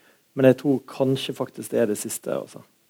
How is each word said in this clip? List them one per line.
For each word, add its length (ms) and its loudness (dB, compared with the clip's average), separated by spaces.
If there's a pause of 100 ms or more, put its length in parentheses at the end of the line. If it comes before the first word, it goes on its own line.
(360)
Men 140 6
jeg 120 6
tror 180 2 (100)
kanskje 480 -2
faktisk 360 -10
det 100 2
er 80 0
det 100 -2
siste, 320 -8
altså. 300 -10 (260)